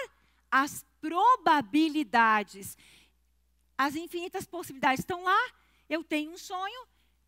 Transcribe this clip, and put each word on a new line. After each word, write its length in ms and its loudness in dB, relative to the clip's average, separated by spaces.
as 340 0
probabilidades. 1800 2
As 180 0
infinitas 500 -8
possibilidades 540 -2
estão 240 -8
lá, 280 2
eu 140 -4
tenho 280 -6
um 60 -18
sonho, 500 -10